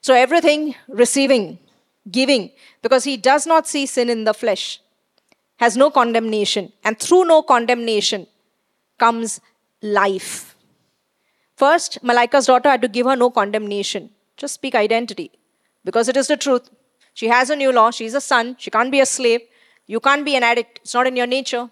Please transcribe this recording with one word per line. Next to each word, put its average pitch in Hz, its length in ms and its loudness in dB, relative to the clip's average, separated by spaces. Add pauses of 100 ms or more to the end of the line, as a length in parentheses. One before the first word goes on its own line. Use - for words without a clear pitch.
So 254 260 4
everything 302 480 0 (300)
receiving, 254 420 0 (720)
giving, 254 320 0 (320)
because 247 220 0
he 269 120 -6 (140)
does 294 160 2
not 320 220 2
see 277 180 -4
sin 240 240 -2
in 226 140 -4
the 214 180 0
flesh, 214 240 -4 (960)
has 220 120 2
no 277 140 4 (120)
condemnation. 220 680 -2 (120)
And 220 140 -2
through 370 260 4
no 320 180 4 (120)
condemnation 226 720 -2 (720)
comes 226 420 0 (420)
life. 202 500 0 (1300)
First, 311 360 0 (100)
Malaika's 240 380 2
daughter 254 240 4
had 247 120 2
to 247 140 -2
give 247 140 0
her 269 60 2
no 240 120 2 (100)
condemnation. 202 720 -4 (260)
Just - 180 -10
speak 262 220 -4
identity, 220 560 -2 (520)
because 220 240 0
it 254 80 0
is 269 120 0
the 294 80 2
truth. 262 340 -2 (420)
She 226 220 -8
has 247 160 2
a 302 60 0
new 269 160 0
law. 233 180 4
She's 226 240 -10
a 277 60 -2
son. 247 400 -2
She - 100 -12
can't 240 220 0
be 277 80 2
a 262 60 4
slave. 240 340 0 (480)
You 214 100 -4
can't 277 260 0
be 285 120 -2
an 247 140 0
addict. 233 320 -4
It's - 120 -16
not 254 140 2
in 254 80 -4
your 247 100 -2
nature. 247 460 -6